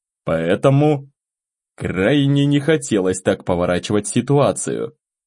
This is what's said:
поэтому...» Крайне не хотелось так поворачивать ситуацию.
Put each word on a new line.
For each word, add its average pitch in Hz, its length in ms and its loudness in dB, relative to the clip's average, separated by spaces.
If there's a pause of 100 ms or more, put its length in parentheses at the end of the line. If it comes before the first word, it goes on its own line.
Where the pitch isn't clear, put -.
(240)
поэтому...» 139 880 0 (640)
Крайне 139 680 0
не 143 160 2
хотелось 110 600 0
так 98 220 -2
поворачивать 90 640 -2
ситуацию. 123 880 -2 (320)